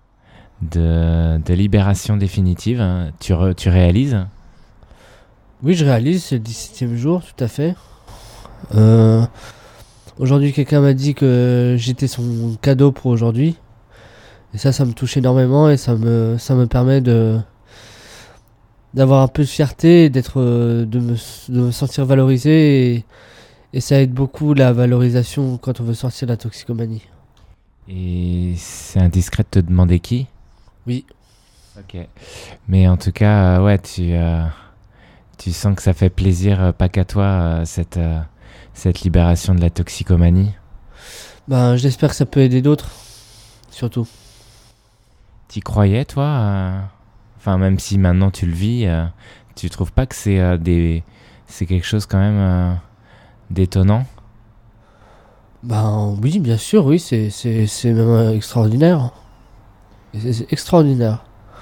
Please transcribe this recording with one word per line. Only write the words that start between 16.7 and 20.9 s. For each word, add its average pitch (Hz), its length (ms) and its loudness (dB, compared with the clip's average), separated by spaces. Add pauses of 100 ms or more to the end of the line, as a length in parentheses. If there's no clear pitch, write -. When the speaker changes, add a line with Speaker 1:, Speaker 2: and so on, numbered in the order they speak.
Speaker 2:
de, 113 400 2 (1500)
d'avoir 135 280 4
un 131 80 2
peu - 140 -2
de 135 40 2
fierté 165 580 4
et 151 40 4
d'être, 131 320 -2
euh, 120 440 0
de 113 140 -4